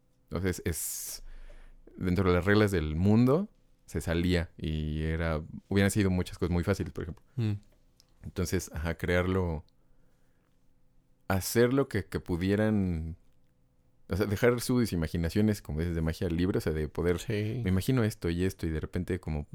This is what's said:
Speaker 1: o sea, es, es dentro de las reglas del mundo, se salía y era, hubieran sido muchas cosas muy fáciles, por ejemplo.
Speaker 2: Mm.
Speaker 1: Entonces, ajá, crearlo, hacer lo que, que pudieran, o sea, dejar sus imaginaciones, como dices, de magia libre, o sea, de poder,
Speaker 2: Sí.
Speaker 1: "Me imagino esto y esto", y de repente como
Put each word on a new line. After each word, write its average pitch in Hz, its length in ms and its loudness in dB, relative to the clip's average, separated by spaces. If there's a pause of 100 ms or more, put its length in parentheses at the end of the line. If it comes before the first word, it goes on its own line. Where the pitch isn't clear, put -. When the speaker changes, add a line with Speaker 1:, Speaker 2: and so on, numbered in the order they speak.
(300)
Speaker 1:
o - 100 -6
sea, 95 100 -2
es, - 140 -6
es - 600 -6 (720)
dentro 90 340 2
de 87 60 6
las 85 80 2
reglas 104 260 6
del 78 240 0
mundo, 123 540 4 (380)
se - 140 -6
salía 85 560 0
y 78 460 -4
era, 80 400 -2 (260)
hubieran 98 220 4
sido 98 200 2
muchas 90 280 -2
cosas 85 140 0
muy 87 100 2
fáciles, 95 300 -2
por 90 100 -8
ejemplo. 82 220 -12 (120)
Speaker 2:
Mm. 107 180 -2 (680)
Speaker 1:
Entonces, 87 500 -4
ajá, 80 240 -4
crearlo, 90 680 0 (1600)
hacer 113 460 2
lo 135 140 2
que, 98 180 -4
que 87 140 -6
pudieran, 92 960 0 (920)
o 90 80 -2
sea, 101 100 0
dejar 120 340 2
sus 123 320 0
imaginaciones, 87 680 0
como 76 200 -6
dices, 85 140 -2
de 82 60 -2
magia 80 280 -2
libre, 90 300 2
o - 20 -4
sea, 85 120 -2
de 78 160 -2
poder, 87 300 0
Speaker 2:
Sí. 107 460 -4
Speaker 1:
"Me 92 60 0
imagino 110 340 2
esto 104 260 -2
y 87 140 0
esto", 92 220 -2
y 82 40 -2
de 78 100 -2
repente 90 400 -4
como 76 340 -4